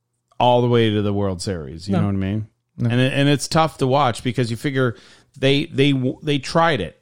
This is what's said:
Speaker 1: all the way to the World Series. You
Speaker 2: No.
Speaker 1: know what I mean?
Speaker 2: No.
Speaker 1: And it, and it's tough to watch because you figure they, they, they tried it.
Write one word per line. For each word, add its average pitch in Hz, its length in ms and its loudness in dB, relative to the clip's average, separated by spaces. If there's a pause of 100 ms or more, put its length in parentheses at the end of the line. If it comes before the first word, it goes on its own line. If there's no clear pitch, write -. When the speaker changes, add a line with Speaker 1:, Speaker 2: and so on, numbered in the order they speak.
(380)
Speaker 1:
all 123 240 4
the 123 60 2
way 117 220 4
to 104 120 0
the 101 100 0
World 95 300 -2
Series. 80 460 -8
You 98 60 0
Speaker 2:
No. 90 80 2
Speaker 1:
know 101 60 2
what 98 60 -2
I 98 40 -2
mean? 101 300 -4 (280)
Speaker 2:
No. 120 140 -2
Speaker 1:
And 123 100 2
it, 131 120 0
and 139 160 0
it's 143 200 0
tough 160 300 0
to 139 80 0
watch 131 380 0
because 120 260 -2
you 117 60 -6
figure 131 400 -2 (420)
they, 139 280 2
they, 139 260 2 (300)
they 147 160 -2
tried 165 420 0
it. 80 220 -8